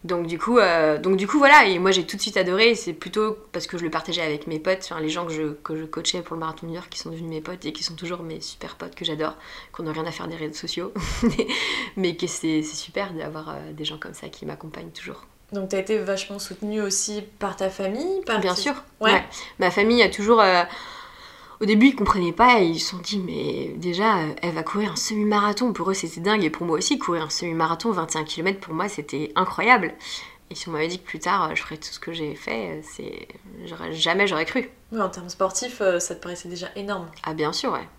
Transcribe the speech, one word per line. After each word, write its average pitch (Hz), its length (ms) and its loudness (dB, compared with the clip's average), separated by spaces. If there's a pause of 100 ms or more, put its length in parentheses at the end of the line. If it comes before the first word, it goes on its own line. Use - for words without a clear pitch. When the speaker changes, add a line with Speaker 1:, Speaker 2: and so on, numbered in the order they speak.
Speaker 1:
Donc 175 240 -2
du 165 120 -4
coup, 233 200 4
euh, 165 380 6
donc 185 220 2
du 202 80 0
coup, 294 100 0
voilà, 285 300 10
et 185 120 2
moi 190 120 4
j'ai 180 160 2
tout - 100 -8
de 202 60 -4
suite 208 160 -2
adoré, 190 320 6
et 226 40 4
c'est 180 200 -6
plutôt 214 420 -2 (160)
parce 170 140 -6
que 185 100 -8
je 170 80 -4
le 160 60 -2
partageais 165 320 -2
avec 151 240 -2
mes 160 120 -4
potes, 185 200 0 (120)
enfin, 170 80 -6
les 156 120 -2
gens 175 160 -4
que 165 80 -6
je, 156 180 -4
que 156 240 -8
je 160 80 -6
coachais 165 380 -4
pour 165 140 -8
le 165 40 -6
marathon 160 260 -6
de - 20 -8
New 165 80 -8
York, 180 120 -12
qui - 100 -12
sont 165 120 -10
devenus 165 180 -10
mes 156 140 -6
potes 170 240 -10
et 151 80 -6
qui - 80 -10
sont 165 140 -8
toujours 175 260 -8
mes 160 180 -10
super - 360 -12
potes - 180 -12
que 175 100 -10
j'adore, 156 300 -2 (380)
qu'on - 100 -10
n'a 160 100 -4
rien 160 140 -4
à 165 40 -4
faire - 160 -8
des 165 100 -8
réseaux 151 180 -6
sociaux, 175 400 -6 (500)
<laughs> - 540 -4
mais 180 180 0
que 180 100 -2
c'est, 160 360 0
c'est 151 140 -8
super 190 360 -6
d'avoir, 156 380 -8
euh, 151 220 -10
des 151 120 -10
gens 151 140 -6
comme - 160 -12
ça - 160 -14
qui - 160 -12
m'accompagnent 156 420 -12
toujours. - 380 -14 (260)
Speaker 2:
Donc 196 160 -4
t'as 190 120 0
été 208 180 0
vachement 196 400 -4
soutenue 208 420 -6
aussi 208 420 -2 (160)
par 196 180 -4
ta 190 120 0
famille, 247 560 -2
par 214 160 0
Speaker 1:
Bien 180 140 2
Speaker 2:
tes - 80 0
Speaker 1:
sûr, 277 120 0 (280)
Speaker 2:
Ouais. 220 100 6
Speaker 1:
ouais. 190 120 4 (340)
Ma 185 120 6
famille 220 320 6
a 190 60 8
toujours... 220 320 6
Euh, 185 220 8 (1000)
au 214 60 2
début, 220 220 10
ils 262 60 6
comprenaient 185 380 2
pas 233 300 8
et - 20 8
ils 165 160 2
se - 120 -4
sont 185 40 -10
dit, « 196 300 -4
Mais - 500 -4
déjà, 185 400 2
euh, 156 240 -2
elle 170 140 -2
va 160 80 -2
courir 202 300 -2
un - 40 -6
semi-marathon. » 208 800 2
Pour 180 160 -2
eux, 190 40 2
c'était 165 280 -6
dingue 208 200 4
et 160 60 2
pour 170 180 -4
moi 160 120 2
aussi, 269 200 2
courir 170 260 -2
un 156 40 -8
semi-marathon, 165 640 0
vingt 165 260 -2
et - 20 -2
un 156 60 -2
kilomètres, 190 360 -2
pour 165 120 -10
moi, 180 160 -2
c'était 151 480 -6
incroyable. 180 560 4 (560)
Et 190 60 -14
si - 160 -10
on - 20 -4
m'avait 156 160 0
dit 180 100 -6
que 180 80 -16
plus - 120 -10
tard, 175 320 2
euh, 156 40 -4
je - 60 0
ferais - 160 -10
tout - 140 -14
ce - 100 -12
que 165 140 -10
j'ai 156 200 -6
fait, 170 440 -6
euh, - 40 -10
c'est, - 460 -12 (380)
j'aurais, 165 260 -10
jamais 165 340 4
j'aurais 170 200 2
cru. 254 240 -2 (200)
Speaker 2:
Oui, 220 120 -2
en 185 80 -2
termes 180 180 -12
sportifs, 214 540 -2
euh, 180 180 4
ça 175 140 -6
te - 80 -16
paraissait 175 260 -12
déjà 175 280 -10
énorme. 196 340 -6 (140)
Speaker 1:
Ah, 160 100 -4
bien 151 180 0
sûr, 240 200 -2
ouais. - 140 -4 (120)